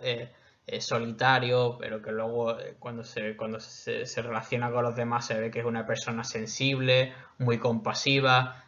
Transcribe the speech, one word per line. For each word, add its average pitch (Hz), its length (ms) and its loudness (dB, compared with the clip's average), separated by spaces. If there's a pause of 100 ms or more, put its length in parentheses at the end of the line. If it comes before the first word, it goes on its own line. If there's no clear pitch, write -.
eh, 120 300 -4 (340)
eh, 110 140 -6
solitario, 123 960 2
pero 110 240 -6
que 110 80 -8
luego, 113 480 -2
eh, - 220 -10
cuando 117 240 -8
se, 107 320 -6
cuando 110 240 -6
se, - 460 -6
se - 160 -4
relaciona 120 500 -2
con 120 100 2
los 120 140 0
demás 120 300 0
se 113 120 -2
ve 110 140 -2
que 117 80 -4
es 117 40 -4
una 113 220 -2
persona 113 380 -2
sensible, 127 880 2 (260)
muy 120 200 2
compasiva. 127 1080 2